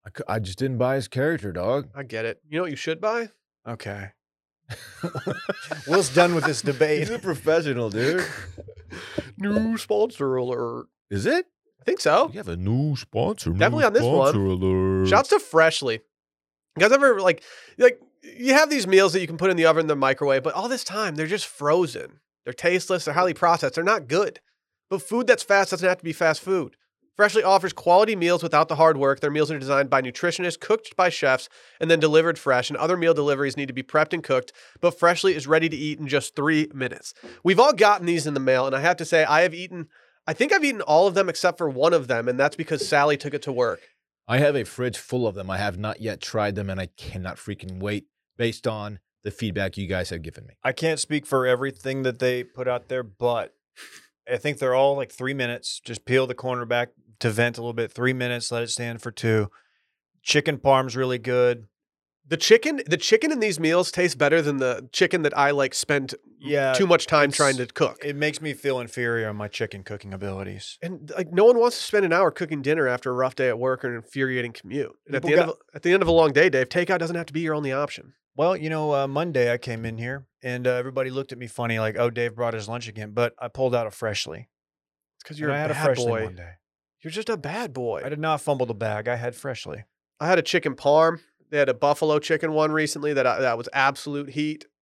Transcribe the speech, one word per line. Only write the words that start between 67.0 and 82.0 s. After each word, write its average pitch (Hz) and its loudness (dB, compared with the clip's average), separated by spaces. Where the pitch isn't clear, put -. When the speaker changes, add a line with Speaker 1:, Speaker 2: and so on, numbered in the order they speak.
Speaker 2:
time 147 4
Speaker 3:
it's, 135 -6
Speaker 2:
trying 139 4
to 123 -4
cook. - -2
Speaker 3:
it 143 -8
makes 151 -4
me 156 -8
feel 131 -4
inferior 117 -4
on 104 -8
my 104 -8
chicken 104 -8
cooking 101 -14
abilities. 98 -10
Speaker 2:
And, 170 -12
like, 170 -6
no 180 4
one 240 8
wants 240 2
to - -8
spend 208 0
an 165 2
hour 175 2
cooking 151 -6
dinner 143 0
after 123 -4
a 127 -2
rough 127 -2
day 131 0
at 117 -2
work 127 -2
or 127 -4
an 120 -6
infuriating 123 -4
commute. 110 -8
And 147 -8
at 131 -4
the - -4
Speaker 3:
People 151 6
Speaker 2:
end 160 0
Speaker 3:
got 165 -8
Speaker 2:
of, - -20
at 147 -20
the 175 4
end 190 4
of 165 -2
a 170 6
long 160 6
day, 151 6
Dave, 131 0
takeout 180 0
doesn't 165 -4
have 170 -6
to - -18
be 156 -6
your 156 -2
only 147 -4
option. - -6
Speaker 3:
Well, 170 2
you 156 -6
know, 151 -2
uh, 139 0
Monday 139 0
I 120 -2
came 113 -8
in 113 -8
here 127 -8
and, 123 -6
uh, 127 2
everybody 131 -4
looked 135 -8
at 120 -16
me 123 -14
funny, 117 -4
like, 110 -2
"Oh, 120 0